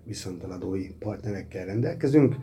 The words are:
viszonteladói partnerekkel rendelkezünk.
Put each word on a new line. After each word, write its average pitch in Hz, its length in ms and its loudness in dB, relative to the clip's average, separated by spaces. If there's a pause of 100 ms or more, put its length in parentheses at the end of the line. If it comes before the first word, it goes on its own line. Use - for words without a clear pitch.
viszonteladói 92 840 -4 (120)
partnerekkel 98 640 -6
rendelkezünk. 139 760 4